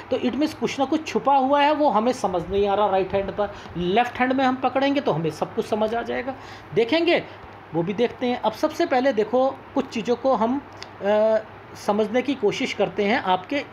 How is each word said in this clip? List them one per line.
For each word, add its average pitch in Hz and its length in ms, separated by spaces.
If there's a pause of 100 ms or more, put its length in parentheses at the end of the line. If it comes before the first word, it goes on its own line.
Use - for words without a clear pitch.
(120)
तो 254 60
it 240 140
means 302 220
कुछ - 260
ना 269 60
कुछ 311 220
छुपा 247 280
हुआ 277 260
है, 294 120
वो 294 160
हमें 226 240
समझ 185 360
नहीं 202 180
आ 196 60
रहा 202 160
right 190 240
hand 196 180
पर। 202 220 (240)
Left 196 420
hand 262 140
में 269 120
हम 254 100
पकड़ेंगे 269 460
तो 247 100
हमें 160 180
सब - 260
कुछ 226 100
समझ 220 300
आ 233 60
जाएगा, 247 340 (380)
देखेंगे, 311 500 (500)
वो 170 100
भी 196 100
देखते 233 340
हैं। 240 140
अब 214 100
सबसे 311 340
पहले 262 280
देखो, 254 420 (200)
कुछ 277 120
चीज़ों 233 280
को 262 200
हम, 240 260 (400)
अ, 214 360 (380)
समझने 214 460
की 277 140
कोशिश 202 380
करते 202 300
हैं 220 160
आपके 190 540